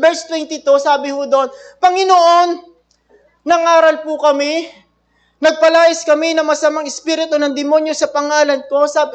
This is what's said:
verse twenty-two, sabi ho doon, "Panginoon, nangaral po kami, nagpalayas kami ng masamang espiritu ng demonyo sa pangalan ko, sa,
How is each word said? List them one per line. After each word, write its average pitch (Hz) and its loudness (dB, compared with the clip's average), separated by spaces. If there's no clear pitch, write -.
verse 330 0
twenty-two, 311 -2
sabi 285 -2
ho 277 -6
doon, 269 0
"Panginoon, 359 4
nangaral 330 2
po 302 -6
kami, 294 0
nagpalayas 320 2
kami 320 0
ng 311 0
masamang 302 -2
espiritu 320 -4
ng 285 -2
demonyo 302 0
sa 302 -2
pangalan 294 -2
ko, 285 0
sa, 294 0